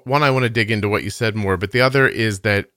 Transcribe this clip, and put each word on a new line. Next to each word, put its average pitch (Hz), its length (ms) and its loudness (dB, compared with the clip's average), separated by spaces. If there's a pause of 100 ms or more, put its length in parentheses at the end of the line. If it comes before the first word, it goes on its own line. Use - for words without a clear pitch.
one, 139 180 0
I 143 80 4
wanna 127 200 2
dig 113 200 0
into 104 180 0
what 101 160 -2
you 101 60 -8
said 110 260 -4
more, 95 220 -2
but 98 140 -6
the 123 100 2
other 131 260 4
is 107 340 -4
that 101 360 -2